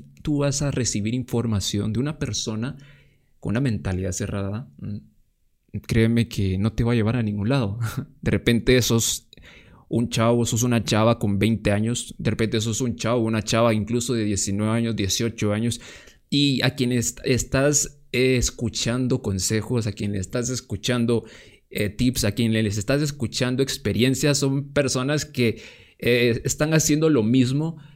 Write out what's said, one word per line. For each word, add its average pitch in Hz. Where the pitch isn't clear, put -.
tú 147
vas 143
a 143
recibir 110
información 110
de 110
una 147
persona 110
con -
una 117
mentalidad 92
cerrada, 101
mm, 101
créeme 113
que 95
no 110
te 123
va 117
a 123
llevar 113
a 120
ningún 104
lado. 117
<laughs> -
De -
repente 120
sos -
un 120
chavo, 120
sos 117
una 117
chava 110
con 101
veinte 110
años, 110
de -
repente 110
sos 110
un 123
chavo, 117
una 110
chava 117
incluso 117
de 113
diecinueve 104
años, 117
dieciocho 104
años, 113
y 143
a 135
quien 123
est-, 120
estás, 135
eh, 131
escuchando 123
consejos, 107
a 101
quien 101
le 101
estás 120
escuchando, 120
eh, 104
tips, 123
a 104
quien 113
les 107
estás 135
escuchando 127
experiencias, 131
son 139
personas 135
que, 117
eh, 120
están 151
haciendo 156
lo 127
mismo, 131